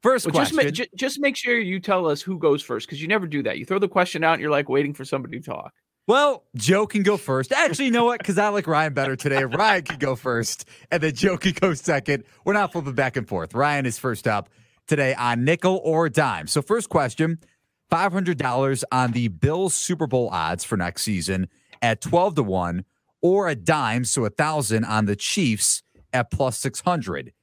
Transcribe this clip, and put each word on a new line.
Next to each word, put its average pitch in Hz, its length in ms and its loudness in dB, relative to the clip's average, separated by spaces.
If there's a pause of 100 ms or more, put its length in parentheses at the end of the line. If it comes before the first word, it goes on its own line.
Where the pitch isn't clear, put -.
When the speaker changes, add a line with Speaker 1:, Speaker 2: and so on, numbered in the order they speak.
Speaker 1:
First 247 220 4
Speaker 2:
Well, 160 100 -2
just 285 180 2
ma-, 311 100 4
Speaker 1:
question. 147 100 0 (120)
Speaker 2:
ju-, - 120 -20
just 277 220 -4
make 277 180 0
sure 240 200 0
you 190 220 -2
tell 185 300 0
us 147 120 0
who 185 160 -6
goes 147 240 2
first, 117 280 -8
'cause 139 120 -10
you 160 60 -8
never 196 200 0
do 147 160 -4
that. - 140 -2
You 131 80 -8
throw 190 140 -2
the 196 80 2
question 180 380 0
out 160 80 4
and 147 80 -2
you're, 151 100 -2
like, 143 160 0
waiting 143 260 0
for 139 120 -14
somebody 131 340 -6
to - 60 -16
talk. - 280 -12 (340)
Speaker 1:
Well, 277 360 4 (120)
Joe 185 320 2
can 208 160 -2
go 202 120 4
first. 135 380 -2
Actually, 285 320 0
you 254 60 2
know 233 120 4
what? 240 180 0
'Cause 180 160 0
I 208 120 4
like 202 180 -2
Ryan 156 260 2
better 135 220 -2
today. 135 280 0
<laughs> - 20 0
Ryan 180 380 2
can - 140 -8
go 131 200 0
first, 117 500 -4 (240)
and 170 100 0
then 156 120 0
Joe 185 240 0
can 190 160 0
go 185 200 2
second. 139 520 -2 (180)
We're 190 80 0
not 202 220 2
flipping 139 220 -4
back 131 200 0
and 120 100 -4
forth. 85 280 -6
Ryan 139 320 2
is 120 120 -2
first 120 300 -4
up 104 220 -2 (380)
today 139 280 2
on 120 300 0
Nickel 175 400 2
or 160 240 2
Dime. 110 380 0
So 147 140 0
first 214 280 -2
question, 160 500 0 (500)
five 180 220 2
hundred 170 260 0
dollars 135 540 0
on 127 220 2
the 120 160 0
Bills 156 440 0
Super 160 340 -2
Bowl 123 260 2
odds 85 320 -2
for 117 100 -2
next 87 280 -4
season 92 440 -2 (340)
at 113 180 0
twelve 180 360 2
to 135 80 2
one, 92 420 -2 (360)
or 185 280 4
a 147 60 -2
dime, 123 500 0
so 123 180 0
a 107 60 0
thousand 127 560 0
on 107 220 2
the 101 80 2
Chiefs - 680 0 (300)
at 123 180 0
plus 131 260 0
six - 220 -6
hundred. 92 640 -4